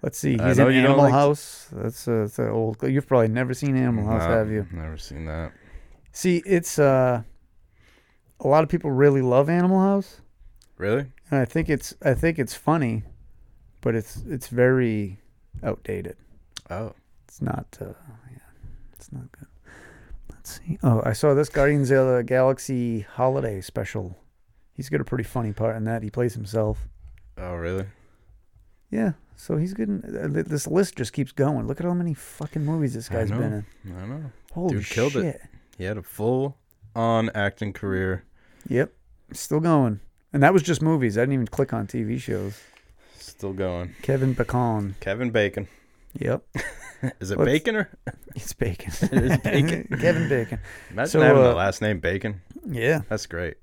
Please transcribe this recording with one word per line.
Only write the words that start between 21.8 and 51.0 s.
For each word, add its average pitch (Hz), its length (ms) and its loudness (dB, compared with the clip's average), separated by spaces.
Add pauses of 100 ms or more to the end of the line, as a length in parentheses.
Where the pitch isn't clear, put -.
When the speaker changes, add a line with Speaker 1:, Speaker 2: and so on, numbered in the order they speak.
Speaker 1:
of 131 260 4
the 120 80 0
Galaxy 127 760 0
holiday 127 600 -2
special. 98 560 -8 (560)
He's 135 160 -12
got 147 100 -2
a 135 60 -4
pretty 123 180 -4
funny 113 300 -4
part 110 240 -2
in 107 80 -4
that. 113 180 -4
He 107 60 -8
plays 120 240 -2
himself. 107 560 -4 (480)
Speaker 2:
Oh, 90 180 -8
really? 90 300 -4 (1040)
Speaker 1:
Yeah. 208 220 0 (220)
So - 220 -4
he's 180 160 -2
good. 214 160 -4
In, 202 140 -4 (120)
uh, - 160 -4
th-, 156 140 -2
this 151 220 -4
list 170 280 0
just 123 180 -6
keeps 139 180 -4
going. 135 340 0
Look 135 140 -6
at 170 80 -4
how 175 60 0
many 175 200 -2
fucking - 500 -8
movies 147 300 0
this 113 160 -10
Speaker 2:
I - 60 -6
Speaker 1:
guy's 110 160 -2
Speaker 2:
know. 110 80 -4
Speaker 1:
been 139 140 0 (320)
in. 92 120 -14
Speaker 2:
I 92 80 -12
know. 139 260 -10 (220)
Speaker 1:
Holy 170 220 -2
Speaker 2:
Dude 95 100 -4
killed 131 280 -2
Speaker 1:
shit. 110 120 0
Speaker 2:
it. - 160 -6 (360)
He 90 80 -8
had 107 120 -6
a 92 60 -10
full-on 117 1300 -2
acting 101 400 -2
career. 95 520 -4 (440)
Speaker 1:
Yep. - 240 0 (380)
Still - 280 -4
going. 143 420 2 (320)
And 139 100 4
that 160 100 8
was 185 80 6
just 156 220 0
movies. 135 340 2
I 113 40 2
didn't 135 120 2
even 123 140 0
click - 260 -2
on 110 140 -4
T 120 160 -4
V 113 160 -4
shows. 101 400 -6 (580)
Speaker 2:
Still - 360 -12
going. 90 500 -4
Speaker 1:
Kevin 135 300 0
Bacon. 110 640 -2
Speaker 2:
Kevin 113 320 -4
Bacon. 104 360 0 (520)
Speaker 1:
Yep. - 300 -2
Speaker 2:
<laughs> - 60 -14 (560)
<laughs> - 80 -20
Is 95 120 -6
it 98 60 -2
Speaker 1:
Let's 151 140 4
Speaker 2:
Bacon 156 240 0
or? 208 140 -2 (460)
Speaker 1:
It's - 180 -12
Bacon. - 380 -6 (100)
Speaker 2:
<laughs> - 100 2
It 127 120 4
is 127 160 4
Bacon. 160 500 0
Speaker 1:
<laughs> 135 100 -4
Kevin 160 300 2
Bacon. 120 300 -2 (320)
Speaker 2:
Imagine 117 200 -2